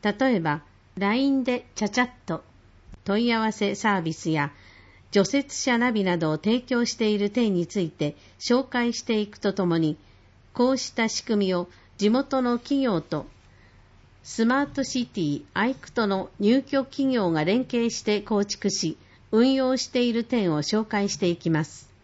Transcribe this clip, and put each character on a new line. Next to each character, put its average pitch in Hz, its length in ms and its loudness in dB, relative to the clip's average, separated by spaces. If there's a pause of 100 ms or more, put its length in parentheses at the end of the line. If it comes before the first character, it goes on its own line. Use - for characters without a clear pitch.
例 214 360 2
え 180 40 2
ば、 156 220 -2 (340)
ラ 202 180 0
イ 269 140 2
ン 269 140 2
で 247 320 -4
ち - 80 -4
ゃ 208 60 0
ち 208 120 -2
ゃ 247 40 4
っ - 60 -8 (140)
と 165 200 -6 (600)
問 214 220 0
い 240 60 2
合 226 80 0
わ 220 120 0
せ 202 220 -2
サ 208 220 2
ー 180 60 0
ビ 165 100 -2
ス - 180 -4
や 147 220 0 (580)
除 202 120 4
雪 277 320 0
車 247 220 0
ナ 240 140 2
ビ 214 140 0
な 180 120 2
ど 160 140 0
を 156 60 0
提 220 240 0
供 240 240 0
し - 100 -4
て 220 160 0
い 208 80 2
る 202 120 0
点 220 220 2
に 175 140 0
つ 202 140 -4
い 165 100 0
て 147 240 -4 (240)
紹 262 300 0
介 240 240 0
し - 100 -8
て 220 180 0
い 208 60 -2
く 208 120 -20
と 196 140 -2
と 196 140 0
も 170 100 2
に、 160 200 0 (560)
こ 247 180 2
う 269 60 2
し - 140 -6
た 226 180 -2
仕 - 160 -6
組 208 220 0
み 185 80 0
を 175 140 -4 (280)
地 208 140 2
元 262 320 0
の 240 160 0
企 277 240 -2
業 208 180 0
と - 260 -6 (960)
ス - 220 -2
マ 262 200 4
ー - 20 -8
ト 277 180 -4
シ 247 220 -4
テ - 140 -8
ィ 147 220 -2 (100)
ア 208 140 0
イ 262 80 0
ク - 160 -20
ト 226 160 -2
の 190 320 -2
入 233 240 4
居 269 220 -2
企 269 280 -2
業 196 200 2
が 156 120 2
連 220 240 2
携 233 220 0
し - 120 -8
て 208 180 0
構 208 240 0
築 202 260 -4
し、 - 260 -4 (360)
運 240 200 6
用 262 240 2
し - 120 -4
て 247 160 0
い 240 80 2
る 233 100 0
点 202 320 0
を 147 80 0
紹 214 240 0
介 202 220 0
し 202 80 -4
て 196 100 0
い 170 100 2
き 170 140 -2
ま 156 140 2
す。 - 240 -18 (160)